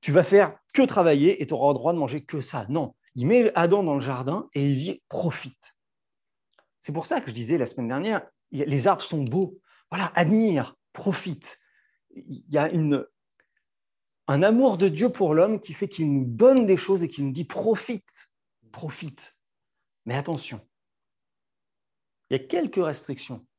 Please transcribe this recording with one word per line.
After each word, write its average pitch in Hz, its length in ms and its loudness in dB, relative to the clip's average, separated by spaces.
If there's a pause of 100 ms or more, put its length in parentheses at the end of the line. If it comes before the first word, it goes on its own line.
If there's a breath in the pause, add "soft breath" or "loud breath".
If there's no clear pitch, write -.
« - 0 -
Tu - 120 -4
vas 165 120 6
faire 196 320 4 (160)
que 269 100 4
travailler 165 600 4
et 139 40 -4
tu 156 80 -4
auras 135 140 2
le 143 60 2
droit 131 180 -2
de 175 60 -2
manger 139 260 -4
que - 160 -8
ça. » 117 280 -8
Non, 139 260 -4 (200)
il 123 120 -4
met 226 280 4
Adam 175 280 2
dans 156 120 0
le 143 60 -2
jardin 131 540 -6
et 143 140 0
il 139 80 2
dit, « 160 320 -8
Profite. » - 680 -8 (1040)
C'est - 120 -12
pour 160 140 -6
ça 311 140 -2
que - 100 -12
je 110 40 -10
disais 120 220 -2
la 127 100 0
semaine 120 220 -8
dernière, 180 380 -4 (240)
il - 80 -10
y 139 40 -2
a, 143 40 -2
les 139 200 0
arbres 190 160 2
sont 151 220 -4
beaux. 165 340 -2 (320 soft breath)
Voilà, 175 240 -4
admire, 175 600 2 (160)
profite. - 680 -8 (520)
Il - 400 -16
y 147 80 0
a 151 120 0
une, 147 360 0 (1200)
un 143 160 2
amour 226 340 4
de 190 120 4
Dieu 180 220 0
pour 180 240 0
l'homme 196 260 4
qui - 120 -16
fait 190 160 -6
qu'il 156 240 -2
nous 135 140 0
donne 226 400 6
des 190 100 6
choses 196 260 0
et 165 60 -4
qu'il 143 160 -6
nous 139 80 -4
dit, « 156 140 -6
Profite, - 840 -4 (400)
profite. » - 680 -14 (680)
Mais 120 80 -6
attention, 139 460 -8 (1700)
il 135 80 -2
y 131 40 -2
a 131 40 -18
quelques 240 400 -2
restrictions. 143 600 -10 (120)